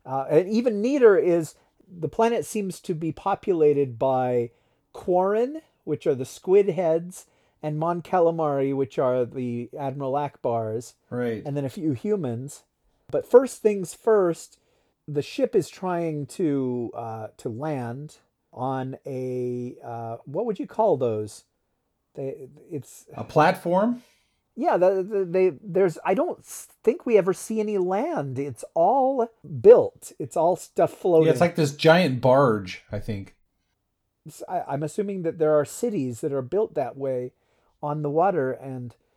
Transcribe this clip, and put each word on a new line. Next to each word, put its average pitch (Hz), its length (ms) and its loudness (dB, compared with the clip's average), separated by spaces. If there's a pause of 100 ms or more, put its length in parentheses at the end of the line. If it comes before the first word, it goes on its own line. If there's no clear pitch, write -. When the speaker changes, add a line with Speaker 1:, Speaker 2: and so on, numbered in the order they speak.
Speaker 1:
Uh, 135 240 -6
and 175 200 4
even 214 340 0
neater 240 340 6
is 170 380 2 (340)
the 165 200 -8
planet 226 360 0
seems 196 360 -6
to 185 140 -6
be 160 180 -4
populated 147 880 0
by 127 500 0 (420)
Quarren, 214 680 0 (220)
which 147 240 -6
are 143 80 2
the 123 80 -6
squid 196 460 2
heads, 170 560 -2 (360)
and 151 160 -4
Mon 170 240 -2
Calamari, 156 720 0
which 135 240 -4
are 127 260 2
the 120 540 -6
Admiral 135 360 -6
Ackbars. 117 800 -4 (160)
Speaker 2:
Right. 120 360 -4
Speaker 1:
And 143 100 -6
then 143 80 -4
a 135 60 -4
few 160 220 -4
humans. 139 720 -6 (440)
But 139 220 -4
first 254 320 6
things 202 320 0
first, 190 640 0 (500)
the 147 140 -4
ship - 320 -4
is - 140 0
trying 170 580 -6
to, 131 680 -2
uh, 110 300 -10 (120)
to - 100 -8
land 131 680 -8 (360)
on 131 440 -8 (100)
a, 127 800 -6
uh, 117 400 -10
what 175 220 -6
would 208 140 -4
you 269 80 -8
call 208 280 0
those? 110 480 -4 (680)
They, 135 340 -10 (220)
it's - 440 -14
Speaker 2:
A 110 100 -12
platform? 185 800 0 (520)
Speaker 1:
Yeah, 277 220 0
the, 185 260 2
the, 196 220 -4
they, 185 280 2 (100)
there's, 185 420 0
I 190 100 0
don't 285 260 -2
s-, - 280 -18 (160)
think 262 220 0
we 233 120 4
ever 185 140 2
see 220 260 -8
any 208 200 -2
land. 185 600 -2
It's 139 260 -8 (100)
all 247 540 2 (320)
built. - 580 8
It's - 180 -10
all 170 200 2
stuff - 360 -2
floating. 160 340 4
Speaker 2:
Yeah, 160 60 6
it's - 80 0
like 170 160 2
this 143 180 0
giant 160 460 4
barge, 120 720 2
I 104 80 -6
think. 98 340 -10 (920)
Speaker 1:
S-, - 220 -20
I, 175 200 -4
I'm 139 140 -6
assuming 196 400 -6
that 165 160 -4
there 151 200 4
are 147 60 2
cities 139 560 -4
that 147 120 -4
are 139 100 -2
built 190 320 -4
that 123 220 -4
way 131 360 -6 (500)
on 151 200 -6
the 147 80 -4
water, 156 420 2
and 127 420 -12 (220)